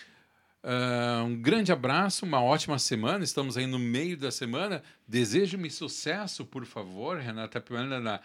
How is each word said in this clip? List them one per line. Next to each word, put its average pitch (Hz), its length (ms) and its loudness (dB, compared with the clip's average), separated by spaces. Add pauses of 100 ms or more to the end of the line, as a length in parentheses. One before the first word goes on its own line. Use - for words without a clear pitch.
(640)
ah, 120 640 2
um 120 160 -2
grande 185 300 4
abraço, 160 540 2
uma 147 180 2
ótima 143 360 4
semana, 131 440 0
estamos 131 340 -2
aí 127 100 0
no 131 120 -2
meio 135 380 0
da 135 140 -4
semana. 139 520 -4 (240)
Deseje-me 151 640 2
sucesso, 160 720 -6
por 123 200 -10
favor, 107 540 -8
Renata 113 420 -6
Pena, 127 380 -4
na, 110 260 -2